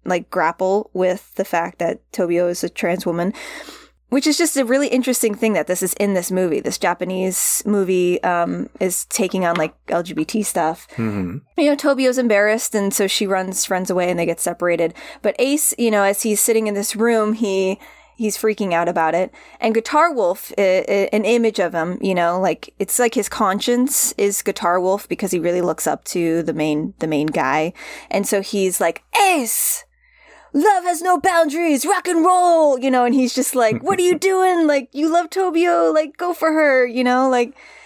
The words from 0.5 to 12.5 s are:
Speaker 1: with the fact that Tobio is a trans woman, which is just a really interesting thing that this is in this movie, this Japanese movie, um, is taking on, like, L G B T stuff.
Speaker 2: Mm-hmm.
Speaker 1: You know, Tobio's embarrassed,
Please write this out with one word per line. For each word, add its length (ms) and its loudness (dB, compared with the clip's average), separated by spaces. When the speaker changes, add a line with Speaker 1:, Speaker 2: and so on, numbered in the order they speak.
Speaker 1:
with 420 -2
the 100 -2
fact 340 -4
that 200 -2
Tobio 360 0
is 160 -4
a 60 -4
trans 380 -2
woman, 260 -2
which 180 0
is 100 2
just 180 0
a 80 2
really 260 2
interesting 440 0
thing 200 0
that 120 0
this 160 -2
is 140 -4
in 180 0
this 160 -2
movie, 300 0
this 180 -4
Japanese 880 -2
movie, 580 2
um, 460 -2
is 260 -2
taking 400 -2
on, 100 0
like, 180 -2
L 140 0
G 100 -10
B 100 -4
T 200 -4
stuff. 520 -2
Speaker 2:
Mm-hmm. 420 -4
Speaker 1:
You 140 4
know, 40 2
Tobio's 440 2
embarrassed, 560 2